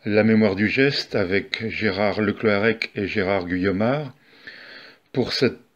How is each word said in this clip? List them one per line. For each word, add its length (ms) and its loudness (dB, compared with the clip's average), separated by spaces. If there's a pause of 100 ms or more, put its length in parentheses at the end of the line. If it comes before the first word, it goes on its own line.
La 200 4
mémoire 320 4
du 120 0
geste 460 0
avec 560 -2
Gérard 500 -2
Leclerc 560 0 (180)
et 120 -4
Gérard 400 -2
Guillemard. 680 -2 (960)
Pour 200 -2
cette 280 0 (160)